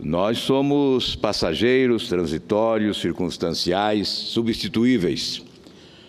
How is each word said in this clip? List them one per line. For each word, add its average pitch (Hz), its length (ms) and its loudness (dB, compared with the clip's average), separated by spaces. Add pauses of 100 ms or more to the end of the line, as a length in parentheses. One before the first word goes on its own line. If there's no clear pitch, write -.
Nós 95 380 0
somos 139 800 2
passageiros, 110 920 2
transitórios, 104 920 0
circunstanciais, 90 1040 -2
substituíveis. 113 1400 -2 (680)